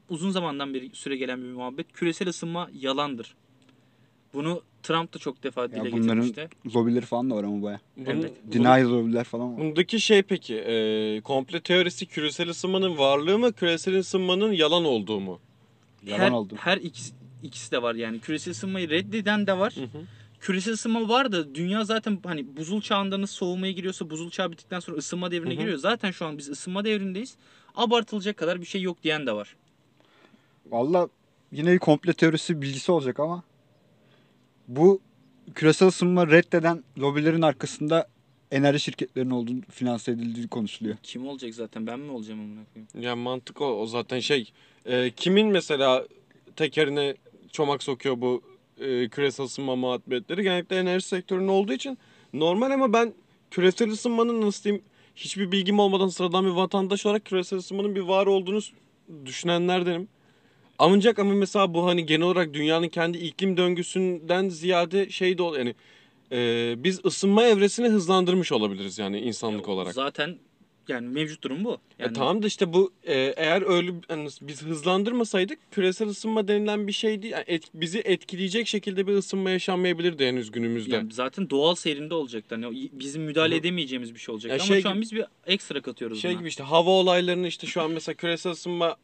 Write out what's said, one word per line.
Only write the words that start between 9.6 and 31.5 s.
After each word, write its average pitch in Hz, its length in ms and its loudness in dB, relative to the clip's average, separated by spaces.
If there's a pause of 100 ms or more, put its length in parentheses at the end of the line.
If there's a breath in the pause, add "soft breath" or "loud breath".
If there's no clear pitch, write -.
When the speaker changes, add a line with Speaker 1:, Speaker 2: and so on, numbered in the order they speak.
Speaker 3:
şey 202 200 6
peki, 180 340 -4
e, 110 680 0
komple 139 380 -2
teorisi 180 460 2
küresel 160 440 -4
ısınmanın 185 480 -2
varlığı 143 420 4
mı, 240 140 4
küresel 175 440 0
ısınmanın 185 540 0
yalan 165 340 4
olduğu 107 340 0
mu? 92 200 -8 (680)
Speaker 2:
Yalan 104 180 -4
Speaker 1:
Her, 196 80 6
Speaker 2:
oldu. 107 280 -2
Speaker 1:
her 185 180 0
ikisi, - 360 -12 (300)
ikisi - 280 -14
de 131 100 -2
var 117 140 -2
yani. 113 240 -6
Küresel 156 320 -8
ısınmayı 185 380 -6
reddeden 202 580 0
de 190 100 0
var. 196 180 0
Speaker 3:
Hı - 60 -8
hı. 135 200 -10 (380 soft breath)
Speaker 1:
Küresel 190 340 -2
ısınma 226 360 -2
var 247 220 2
da 151 240 -4
dünya 185 300 -2
zaten 220 400 -2
hani 143 320 -6
buzul 175 240 -4
çağında 196 400 -2
nasıl 202 140 -6
soğumaya 185 360 -4
giriyorsa 175 380 -8
buzul 160 200 -8
çağı 180 220 -4
bittikten 180 280 -12
sonra 170 180 -10
ısınma 180 340 -6
devrine 165 220 -4
Speaker 3:
Hı - 40 -6
hı. - 40 -4
Speaker 1:
giriyor. 190 160 -2
Zaten 196 340 0
şu 175 140 -8
an 151 120 -8
biz 143 120 -12
ısınma 185 360 -6
devrindeyiz. 208 500 -4 (400 soft breath)
Abartılacak 214 640 0
kadar 175 240 -2
bir 170 40 -12
şey 196 160 -6
yok 180 220 -6
diyen 151 240 0
de 117 40 0
var. 104 240 -8 (1080 soft breath)
Speaker 2:
Valla 160 440 2 (420)